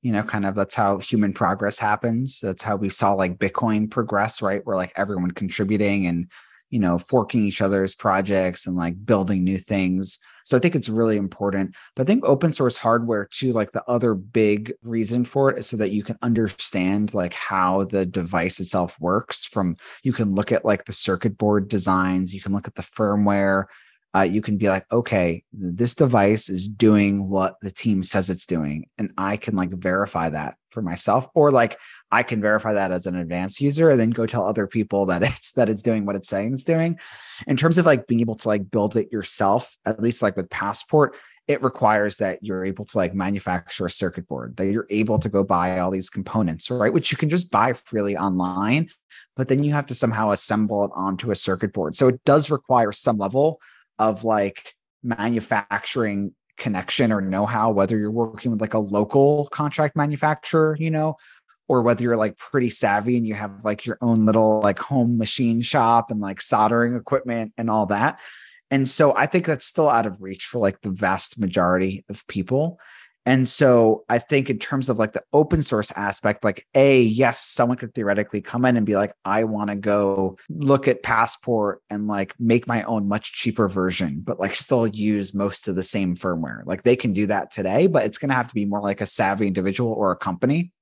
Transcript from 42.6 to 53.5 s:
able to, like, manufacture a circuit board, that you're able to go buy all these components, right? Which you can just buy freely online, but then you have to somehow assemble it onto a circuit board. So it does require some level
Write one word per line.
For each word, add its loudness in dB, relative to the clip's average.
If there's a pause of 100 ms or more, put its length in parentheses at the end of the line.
able -6
to, -6
like, 0
manufacture -4
a -2
circuit -6
board, -10
that 0
you're -2
able 0
to -4
go 2
buy 0
all 0
these -4
components, -4
right? 0
Which 0
you -4
can 0
just -2
buy 2
freely -4
online, 0 (480)
but -2
then 2
you 0
have -2
to -6
somehow 0
assemble 0
it -4
onto -4
a 0
circuit -2
board. -4
So 4
it -2
does 4
require 2
some -2
level 0 (380)